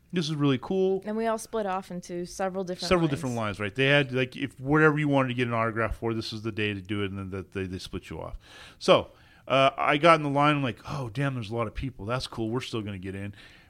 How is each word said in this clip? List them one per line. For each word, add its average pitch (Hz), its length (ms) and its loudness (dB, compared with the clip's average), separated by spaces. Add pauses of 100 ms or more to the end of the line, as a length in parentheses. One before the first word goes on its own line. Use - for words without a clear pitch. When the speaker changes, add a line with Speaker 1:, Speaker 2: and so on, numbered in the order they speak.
(120)
Speaker 1:
This 175 160 0
is 160 60 -2
really 143 260 4
cool." 190 460 0
Speaker 2:
And 214 100 -4
we 226 120 -2
all 220 100 0
split 220 260 -6
off 190 260 -4
into 180 360 -8
several 190 360 -4
different 180 280 -6
Speaker 1:
Several 175 160 6
Speaker 2:
lines. 151 40 2
Speaker 1:
different 127 260 -4
lines, 107 220 -2
right? 104 160 -4
They 135 120 2
had, 143 260 4
like, 127 240 -2
if 131 240 -8
whatever 151 380 6
you 151 100 2
wanted 135 200 4
to 123 60 -2
get 123 140 0
an 120 60 -2
autograph 113 420 0
for, 117 160 -2
this 113 220 -4
is 107 80 -8
the 110 100 -4
day 104 220 0
to 98 80 -8
do 104 200 -2
it, 95 80 -2
and 98 80 -8
then 95 120 -8
the, 95 160 -8 (120)
they, 95 80 -2
they 90 120 -6
split - 320 -10
you 80 100 -10
off. 85 160 -10 (420)
So, 147 340 4 (360)
uh, 135 300 6
I 147 180 2
got 160 200 8
in 151 80 0
the 143 60 -2
line, 143 260 4
I'm 139 60 -2
like, 120 240 -4
"Oh, 135 240 -6
damn, 135 260 -2
there's 110 140 -8
a 113 60 -6
lot 117 120 0
of - 60 -14
people. 123 300 -8
That's 127 220 -4
cool. 110 240 -4
We're 123 100 0
still 117 220 -6
gonna 101 160 -8
get 92 160 -8
in." 98 180 -8 (380)